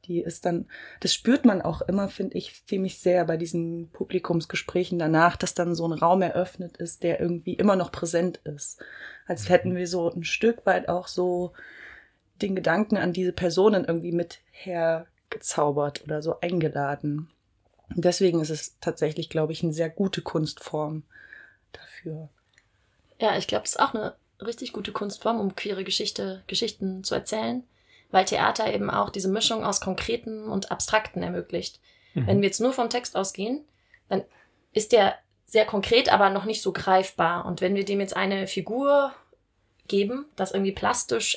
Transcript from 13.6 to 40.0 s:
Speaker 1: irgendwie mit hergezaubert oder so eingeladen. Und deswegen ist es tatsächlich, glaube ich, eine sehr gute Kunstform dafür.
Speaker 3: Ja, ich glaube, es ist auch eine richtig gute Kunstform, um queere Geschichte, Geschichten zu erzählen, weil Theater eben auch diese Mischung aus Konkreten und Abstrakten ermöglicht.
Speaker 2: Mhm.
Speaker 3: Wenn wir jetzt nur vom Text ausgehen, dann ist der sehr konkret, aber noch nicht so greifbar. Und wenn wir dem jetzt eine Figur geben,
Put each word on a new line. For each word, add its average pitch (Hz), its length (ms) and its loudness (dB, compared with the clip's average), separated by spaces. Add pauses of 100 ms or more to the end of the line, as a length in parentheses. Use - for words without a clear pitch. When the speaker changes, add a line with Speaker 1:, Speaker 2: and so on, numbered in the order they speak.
Speaker 1:
irgendwie 170 260 -2
mit 170 280 -2 (120)
hergezaubert 165 1500 -2
oder 151 200 -4
so 165 180 -2
eingeladen. 147 880 -2 (680)
Und 170 100 -2
deswegen 175 360 4
ist 156 80 -4
es - 320 -8
tatsächlich, 156 480 -2
glaube 160 220 -2
ich, 156 120 -8
eine 160 100 -2
sehr 160 160 -2
gute 190 320 -2
Kunstform 151 840 -4 (680)
dafür. 156 580 -14 (880)
Speaker 3:
Ja, 214 180 2
ich 190 100 -4
glaube, 208 180 -2
es - 60 -2
ist - 80 -4
auch - 140 2
eine 214 220 -6 (260)
richtig 233 320 -10
gute 202 180 -8
Kunstform, 208 480 -2
um 196 160 -2
queere 196 280 -6
Geschichte, 190 640 -4
Geschichten 190 560 -4
zu - 120 -4
erzählen, 226 480 -4 (480)
weil 185 140 4
Theater - 480 0
eben 202 160 -2
auch 202 200 0
diese 190 180 -4
Mischung 220 380 0
aus - 160 0
Konkreten 220 640 -4
und 196 260 -4
Abstrakten - 500 0
ermöglicht. 175 580 -6 (340)
Speaker 2:
Mhm. 123 140 0
Speaker 3:
Wenn 196 140 6
wir 202 60 4
jetzt 190 140 0
nur 254 120 4
vom 233 160 0
Text 247 260 -4
ausgehen, 202 500 -4 (420)
dann 196 160 -2 (480)
ist 214 220 2
der 202 220 6 (300)
sehr - 200 4
konkret, 233 460 2
aber 196 180 6
noch 190 160 -2
nicht 220 160 -2
so 190 100 0
greifbar. 185 760 2
Und 175 140 -4
wenn 185 160 2
wir 196 100 0
dem 202 140 -2
jetzt 196 160 -4
eine 190 320 0
Figur 277 640 2 (760)
geben, 226 380 0 (100)